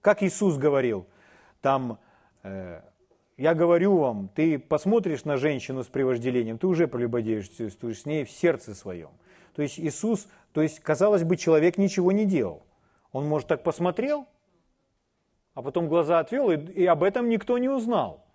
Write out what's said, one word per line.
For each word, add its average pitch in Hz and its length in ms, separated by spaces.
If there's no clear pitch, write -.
Как 202 220
Иисус 180 340
говорил, 131 480
там, 131 380
э, 92 400
"Я 156 180
говорю 175 420
вам, 113 300
ты 151 320
посмотришь 175 680
на 147 120
женщину 131 460
с - 40
превожделением, 123 720
ты 180 80
уже 170 200
прелюбодеешь 117 640
с 110 560
ней 147 180
в - 60
сердце 139 460
своем". 85 360
То 147 80
есть 143 160
Иисус, 190 480
то 151 100
есть, 156 180
казалось 180 440
бы, 165 140
человек 160 400
ничего 190 340
не 208 140
делал. 120 380
Он, 139 160
может, 151 200
так 151 160
посмотрел, 220 640
а 135 80
потом 160 240
глаза 165 320
отвел, 226 320
и, 160 60
и 175 280
об 170 180
этом 240 260
никто 233 280
не 247 120
узнал. 226 640